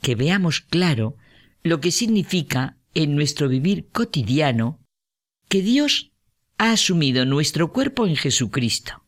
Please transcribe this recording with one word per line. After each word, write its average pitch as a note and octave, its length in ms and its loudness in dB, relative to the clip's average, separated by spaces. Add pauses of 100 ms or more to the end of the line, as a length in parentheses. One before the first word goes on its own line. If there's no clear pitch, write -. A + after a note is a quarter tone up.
que B2+ 140 0
veamos E3 460 0
claro D#3 540 0 (480)
lo E3 160 0
que E3+ 120 0
significa F3+ 880 -2 (160)
en D3 220 0
nuestro C#3+ 320 0
vivir C#3 440 -2
cotidiano C3+ 880 0 (680)
que G3 140 2
Dios C4+ 500 0 (460)
ha A3+ 140 2
asumido D3 540 2
nuestro D3 460 0
cuerpo B3 360 0
en E3 80 0
Jesucristo. - 920 -2